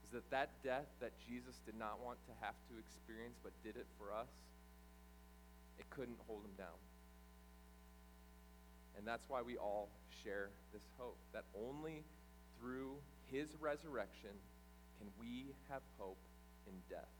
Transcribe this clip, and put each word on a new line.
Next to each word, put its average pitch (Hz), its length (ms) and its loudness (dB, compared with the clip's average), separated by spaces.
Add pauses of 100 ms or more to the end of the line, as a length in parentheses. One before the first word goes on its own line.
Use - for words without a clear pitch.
is - 60 -8
that 120 200 0
that 135 200 10 (120)
death 135 240 8 (140)
that 117 120 2 (140)
Jesus 123 400 -2
did 110 100 -4
not 107 280 4
want 120 220 0
to 120 140 -6
have 107 140 4 (160)
to 113 80 -4
experience 113 640 -4
but 98 100 -4 (120)
did 110 120 0
it 123 100 -2 (120)
for 101 140 0
us, 117 180 4 (1500)
it - 120 -8
couldn't 120 360 2
hold 107 180 0
him 101 140 -4
down. 90 200 -2 (2250)
And 104 100 0
that's 117 220 6
why 127 140 8
we 120 140 4
all 101 320 6 (360)
share 101 260 4 (220)
this 107 100 -6 (160)
hope, 120 200 -2 (140)
that 107 120 0 (100)
only 151 480 2 (560)
through 131 380 2 (340)
his 151 300 6
resurrection 143 720 4 (640)
can 107 80 -4 (140)
we 127 340 0 (160)
have 135 120 2 (160)
hope 95 200 0 (480)
in 95 80 -4 (160)
death. 85 160 0 (140)